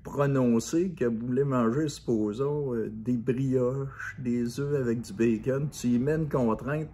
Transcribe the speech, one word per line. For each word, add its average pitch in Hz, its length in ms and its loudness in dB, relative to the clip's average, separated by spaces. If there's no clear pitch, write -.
prononcé 139 880 2
que 156 160 -2
vous 117 220 -2
voulez 127 160 2
manger, 131 440 2
supposons, 127 840 -2
euh, 110 160 -2
des 110 280 -2
brioches, 131 1000 -2
des 120 420 -2
œufs 143 220 0
avec 117 200 0
du 104 120 -12
bacon. 120 560 2
Tu - 200 -2
y 120 100 4
mets 143 160 2
une 156 120 0
contrainte 139 680 0